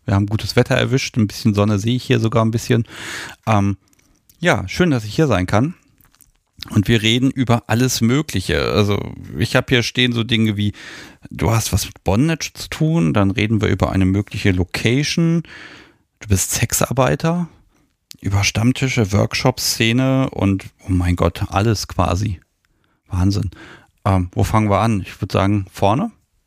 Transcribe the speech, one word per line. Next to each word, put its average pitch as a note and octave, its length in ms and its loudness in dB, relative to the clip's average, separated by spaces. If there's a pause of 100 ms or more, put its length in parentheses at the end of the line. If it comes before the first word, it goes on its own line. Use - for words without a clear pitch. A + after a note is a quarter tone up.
wir A2 100 0
haben G2+ 120 2
gutes - 280 -6
Wetter B2 200 2
erwischt, A#2+ 420 -2
ein G#2+ 100 2
bisschen - 260 -2
Sonne G#2 240 2
sehe A2+ 180 0
ich B2 80 -4
hier B2 160 2
sogar A2+ 240 2
ein A2+ 80 0
bisschen. A#2 360 0 (580)
Ähm, G2+ 320 2 (600)
ja, B2+ 280 0
schön, F3+ 220 2
dass B2 160 0
ich G#2+ 100 -10
hier D#3+ 120 4
sein F#2 180 2
kann. A#2+ 300 0 (960)
Und G#2 160 2
wir A2+ 160 2
reden B2 260 2
über A#2+ 380 0
alles B2 340 0
Mögliche. A2+ 580 0
Also F#2 400 0 (380)
ich - 180 -2
hab - 140 0
hier A#2+ 140 2
stehen B2 300 0
so A#2 100 -2
Dinge A2 340 0
wie, G#2 160 0 (560)
du - 220 -2
hast A2+ 220 0
was - 120 0
mit - 180 -16
Bondage C3 500 0
zu - 160 -14
tun, D#3+ 440 0
dann G2 160 2
reden G#2 320 0
wir G2 80 0
über G2 220 0
eine F#2+ 140 2
mögliche G2 460 0
Location, C#3+ 920 0 (760)
du - 80 -16
bist G2 240 0
Sexarbeiter, D3+ 1000 0 (720)
über G2+ 220 0
Stammtische, A#2 680 0
Workshops, - 600 0
Szene C3 580 2
und, G2 340 0 (220)
oh - 40 -6
mein F2+ 240 2
Gott, - 340 0
alles G#2 380 0
quasi. F#2 520 -2 (680)
Wahnsinn. F#2+ 440 0 (540)
Ähm, F#2+ 260 0
wo - 120 -2
fangen G#2+ 280 0
wir G2 80 4
an? A2 220 0
Ich - 200 -16
würd G2+ 100 -6
sagen, G2 400 0
vorne? C3 400 0 (360)